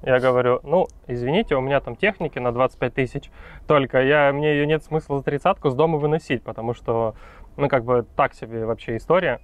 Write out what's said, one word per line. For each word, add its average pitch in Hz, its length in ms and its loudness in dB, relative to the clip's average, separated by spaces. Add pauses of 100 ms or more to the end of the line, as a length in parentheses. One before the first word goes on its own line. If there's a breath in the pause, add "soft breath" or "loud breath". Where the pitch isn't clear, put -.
Я 127 160 2
говорю: 123 440 2
"Ну, 170 240 0 (200)
извините, 135 480 -2
у 131 60 0
меня 143 200 0
там 120 160 -10
техники 180 420 -4
на 123 140 -2
двадцать 127 260 0
пять 127 160 -2
тысяч 135 360 -4 (360 loud breath)
только, 135 360 2
я, 143 300 4
мне 151 220 0
её 147 100 2
нет 151 180 0
смысла 151 360 -4
за 131 40 -12
тридцатку 151 460 0
с 127 60 -4
дома 156 240 2
выносить, 151 440 -2
потому 113 320 -6
что, 113 400 -2 (420 loud breath)
ну, 139 120 0
как 117 160 0
бы, 120 200 0 (100)
так 139 200 0
себе 113 300 -8
вообще 113 320 -4
история. 160 460 0